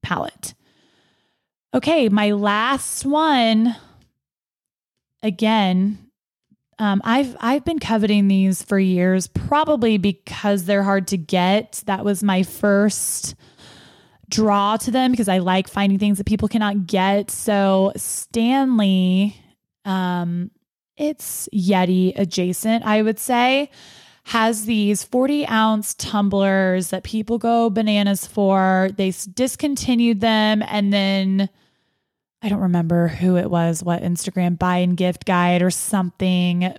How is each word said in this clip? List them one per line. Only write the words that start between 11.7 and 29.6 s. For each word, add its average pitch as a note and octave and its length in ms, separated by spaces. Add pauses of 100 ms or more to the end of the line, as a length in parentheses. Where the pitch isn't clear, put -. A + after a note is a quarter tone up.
That G3+ 180
was G3+ 160
my F#3+ 220
first - 880 (960)
draw G#3 480
to A3 120
them B3+ 220
because A#3 160
I F#3 100
like F#3 300
finding G3+ 320
things G#3 180
that G3 80
people G#3+ 220
cannot G#3 400
get. G3 420
So G3 680
Stanley, G#3 1400 (480)
um, F3+ 640 (480)
it's - 560
Yeti F#3 640
adjacent, G3 680
I G#3+ 200
would A3 160
say, B3+ 500 (540)
has A3+ 420
these G#3 380
forty C#4 440
ounce A3 460
tumblers F#3+ 960
that F#3+ 140
people A3 340
go A#3 320
bananas G3+ 560
for. F#3+ 680
They G3 140
s-, - 160
discontinued A#3+ 960